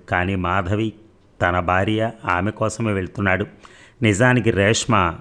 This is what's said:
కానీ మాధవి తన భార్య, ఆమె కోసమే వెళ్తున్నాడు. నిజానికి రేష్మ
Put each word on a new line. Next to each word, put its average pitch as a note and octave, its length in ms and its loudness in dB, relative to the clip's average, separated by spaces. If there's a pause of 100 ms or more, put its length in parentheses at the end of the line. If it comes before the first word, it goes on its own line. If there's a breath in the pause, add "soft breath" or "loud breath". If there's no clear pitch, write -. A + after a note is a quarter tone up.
కానీ F#2+ 260 0
మాధవి F#2+ 580 -2 (480)
తన F2+ 180 2
భార్య, G#2+ 520 0 (140)
ఆమె G#2 260 0
కోసమే A2 420 -4
వెళ్తున్నాడు. F#2+ 520 -2 (560 loud breath)
నిజానికి A2+ 500 4
రేష్మ G2 680 2